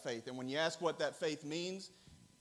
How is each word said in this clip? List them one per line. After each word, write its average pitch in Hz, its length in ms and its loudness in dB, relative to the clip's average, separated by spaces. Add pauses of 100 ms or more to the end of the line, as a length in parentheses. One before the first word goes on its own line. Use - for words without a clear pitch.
faith." 120 240 -2
And 127 100 -4
when 127 100 -2
you 135 120 2
ask 165 200 2
what 160 200 2
that 143 160 2
faith 156 280 0
means, 175 460 -4 (520)